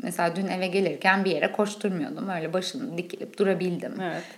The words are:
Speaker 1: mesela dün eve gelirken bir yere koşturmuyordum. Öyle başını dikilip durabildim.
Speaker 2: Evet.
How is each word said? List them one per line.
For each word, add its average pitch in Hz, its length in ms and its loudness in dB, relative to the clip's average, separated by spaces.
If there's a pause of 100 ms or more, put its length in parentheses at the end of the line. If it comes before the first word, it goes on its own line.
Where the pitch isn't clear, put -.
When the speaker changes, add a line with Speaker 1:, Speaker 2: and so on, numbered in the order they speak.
Speaker 1:
mesela 175 340 0
dün 196 100 0
eve 185 200 0
gelirken 190 580 4
bir 190 60 4
yere 156 220 2
koşturmuyordum. 196 760 0
Öyle 160 240 -2
başını 170 460 -4
dikilip - 400 -8
durabildim. 180 640 2
Speaker 2:
Evet. 170 220 -4 (140)